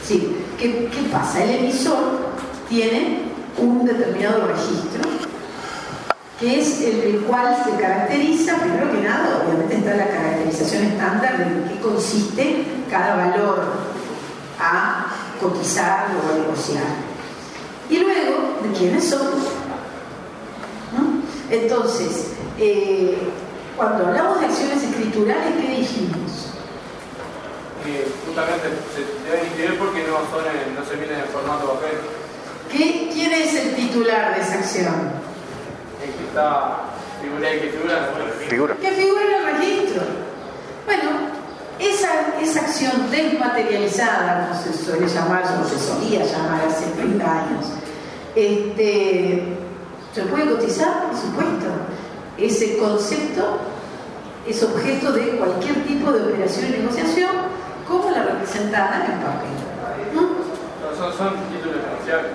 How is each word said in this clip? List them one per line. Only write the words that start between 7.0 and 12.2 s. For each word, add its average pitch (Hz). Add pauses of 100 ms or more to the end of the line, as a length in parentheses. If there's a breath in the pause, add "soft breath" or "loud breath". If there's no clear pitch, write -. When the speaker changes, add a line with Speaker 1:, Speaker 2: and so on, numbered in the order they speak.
Speaker 1:
del 208
cual 240
se 208
caracteriza, 311
primero -
que -
nada, -
obviamente 165
está 202
la -
caracterización 160
estándar 214
de 180
en 175
qué -
consiste 220 (260)